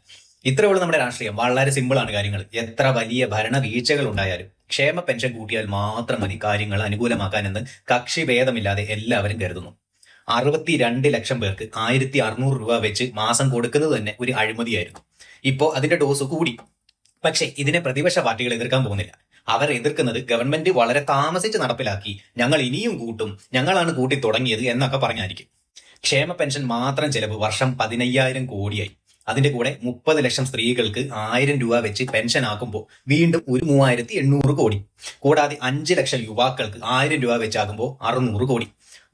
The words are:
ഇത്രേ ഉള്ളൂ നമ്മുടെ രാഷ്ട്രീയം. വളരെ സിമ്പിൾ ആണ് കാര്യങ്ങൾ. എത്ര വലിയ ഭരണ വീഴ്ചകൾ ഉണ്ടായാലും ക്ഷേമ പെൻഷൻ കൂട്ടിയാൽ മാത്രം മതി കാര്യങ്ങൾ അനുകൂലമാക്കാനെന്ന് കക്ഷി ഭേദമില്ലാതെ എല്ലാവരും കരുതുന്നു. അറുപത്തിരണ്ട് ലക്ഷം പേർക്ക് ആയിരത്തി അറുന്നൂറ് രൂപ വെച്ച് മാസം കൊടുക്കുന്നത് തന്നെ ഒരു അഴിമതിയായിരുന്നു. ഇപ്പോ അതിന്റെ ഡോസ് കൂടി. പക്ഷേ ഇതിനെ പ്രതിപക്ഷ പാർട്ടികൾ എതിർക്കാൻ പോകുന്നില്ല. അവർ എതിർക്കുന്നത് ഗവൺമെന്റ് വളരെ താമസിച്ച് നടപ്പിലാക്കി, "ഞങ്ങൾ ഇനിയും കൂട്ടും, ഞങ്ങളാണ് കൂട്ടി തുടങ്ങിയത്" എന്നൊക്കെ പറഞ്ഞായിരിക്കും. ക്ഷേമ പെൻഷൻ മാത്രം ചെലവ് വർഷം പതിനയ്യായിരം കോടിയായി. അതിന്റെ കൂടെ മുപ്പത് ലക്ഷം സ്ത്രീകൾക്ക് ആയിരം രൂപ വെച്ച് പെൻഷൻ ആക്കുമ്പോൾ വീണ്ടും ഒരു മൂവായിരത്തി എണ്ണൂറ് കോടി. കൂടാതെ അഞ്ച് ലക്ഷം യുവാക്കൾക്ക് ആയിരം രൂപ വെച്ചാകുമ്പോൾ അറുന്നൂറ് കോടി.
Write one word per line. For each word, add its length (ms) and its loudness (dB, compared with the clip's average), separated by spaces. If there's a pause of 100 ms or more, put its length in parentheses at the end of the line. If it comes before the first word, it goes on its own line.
(460)
ഇത്രേ 220 4
ഉള്ളൂ 140 4
നമ്മുടെ 160 2
രാഷ്ട്രീയം. 380 -4
വളരെ 360 2
സിമ്പിൾ 280 2
ആണ് 120 -2
കാര്യങ്ങൾ. 420 -2
എത്ര 300 -2
വലിയ 420 2
ഭരണ 320 0
വീഴ്ചകൾ 520 0
ഉണ്ടായാലും 380 -4 (220)
ക്ഷേമ 300 0
പെൻഷൻ 380 -4
കൂട്ടിയാൽ 280 -6
മാത്രം 560 -4
മതി 220 -4
കാര്യങ്ങൾ 400 0
അനുകൂലമാക്കാനെന്ന് 760 -2 (360)
കക്ഷി 300 -2
ഭേദമില്ലാതെ 580 0
എല്ലാവരും 580 -2
കരുതുന്നു. 360 -8 (520)
അറുപത്തിരണ്ട് 840 2
ലക്ഷം 280 -2
പേർക്ക് 340 -4
ആയിരത്തി 420 0
അറുന്നൂറ് 440 0
രൂപ 160 2
വെച്ച് 360 -2
മാസം 360 0
കൊടുക്കുന്നത് 480 2
തന്നെ 220 -6
ഒരു 120 -2
അഴിമതിയായിരുന്നു. 680 -4 (460)
ഇപ്പോ 300 2
അതിന്റെ 200 2
ഡോസ് 280 2
കൂടി. 340 -2 (680)
പക്ഷേ 320 0
ഇതിനെ 220 2
പ്രതിപക്ഷ 400 0
പാർട്ടികൾ 340 -2
എതിർക്കാൻ 300 0
പോകുന്നില്ല. 480 -6 (160)
അവർ 240 2
എതിർക്കുന്നത് 460 0
ഗവൺമെന്റ് 520 0
വളരെ 400 2
താമസിച്ച് 480 0
നടപ്പിലാക്കി, 640 -4 (160)
"ഞങ്ങൾ 240 2
ഇനിയും 360 -2
കൂട്ടും, 400 -6 (160)
ഞങ്ങളാണ് 380 2
കൂട്ടി 240 0
തുടങ്ങിയത്" 460 0
എന്നൊക്കെ 360 0
പറഞ്ഞായിരിക്കും. 540 -4 (540)
ക്ഷേമ 300 0
പെൻഷൻ 340 -2
മാത്രം 440 0
ചെലവ് 240 -2
വർഷം 420 0
പതിനയ്യായിരം 680 0
കോടിയായി. 460 -4 (360)
അതിന്റെ 220 2
കൂടെ 340 -2
മുപ്പത് 400 2
ലക്ഷം 220 0
സ്ത്രീകൾക്ക് 680 -2
ആയിരം 460 0
രൂപ 200 2
വെച്ച് 240 -2
പെൻഷൻ 420 0
ആക്കുമ്പോൾ 400 -6 (220)
വീണ്ടും 420 4
ഒരു 160 2
മൂവായിരത്തി 500 4
എണ്ണൂറ് 400 4
കോടി. 220 2 (420)
കൂടാതെ 420 4
അഞ്ച് 320 0
ലക്ഷം 300 2
യുവാക്കൾക്ക് 600 -2
ആയിരം 380 2
രൂപ 140 2
വെച്ചാകുമ്പോൾ 680 -2
അറുന്നൂറ് 440 0
കോടി. 200 0 (460)